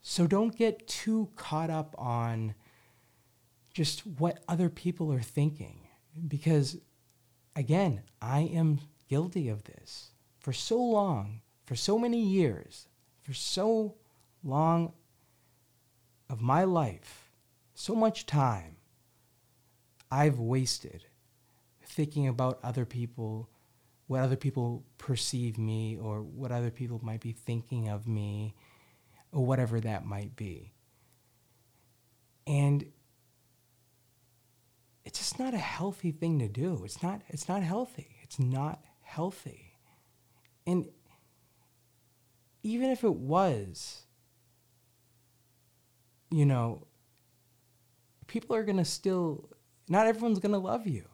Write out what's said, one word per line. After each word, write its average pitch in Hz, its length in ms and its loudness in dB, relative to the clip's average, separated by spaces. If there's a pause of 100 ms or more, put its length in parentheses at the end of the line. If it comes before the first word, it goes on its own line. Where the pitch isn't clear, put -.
So - 260 2
don't 202 280 2
get 226 320 0
too 220 480 0
caught 160 340 -4
up 156 280 -4
on 117 580 -2 (1160)
just - 340 -2
what 160 400 -2
other 175 220 2
people 170 420 -2
are 127 100 0
thinking. 147 600 -2 (460)
Because, 147 500 2 (800)
again, 143 480 2 (180)
I 131 200 2
am 160 380 4 (300)
guilty 160 400 0
of 107 160 -4
this - 460 -20 (280)
for 135 140 -4
so - 280 0
long, 170 600 2 (240)
for 127 100 -6
so 202 240 2
many 233 240 2
years, 185 640 2 (340)
for 135 120 -12
so 214 600 0 (460)
long 165 520 2 (1400)
of 113 120 -4
my 135 220 4
life, 160 680 0 (440)
so - 200 -6
much 220 320 2
time 110 520 2 (1300)
I've 139 300 4
wasted 123 680 -2 (800)
thinking 151 420 0
about 127 360 0
other 123 220 -2
people, 113 640 -8 (580)
what 131 140 0
other 131 140 2
people 127 480 -2 (140)
perceive 120 600 -2
me 110 400 -2
or 107 240 -6
what 127 300 -8
other 120 200 -2
people 120 320 -6
might 113 180 -6
be 117 100 -8
thinking 117 580 -4
of 104 180 -6
me 104 480 -4 (760)
or 139 140 2
whatever 123 340 2
that 110 260 -4
might 101 300 -8
be. 92 380 -10 (1700)
And 143 400 2 (2250)
it's - 140 -10
just - 200 -6
not 262 140 -2
a 208 60 -2
healthy 170 520 -4
thing 160 280 0
to 117 80 2
do. 123 380 -2
It's - 160 -10
not, 196 260 -4
it's - 200 -10
not 190 160 0
healthy. 190 600 -4
It's - 160 -16
not 135 400 0 (220)
healthy. - 760 -10 (880)
And 180 200 2 (1800)
even 233 260 0
if 262 140 0
it 202 120 4
was, 131 880 0 (2250)
you 151 140 4
know, 120 400 2 (1400)
people 226 280 -2
are 220 80 2
gonna 190 220 2
still, 180 640 0 (380)
not 202 180 6
everyone's 220 340 4
gonna 202 200 2
love 220 280 -2
you. 117 260 -4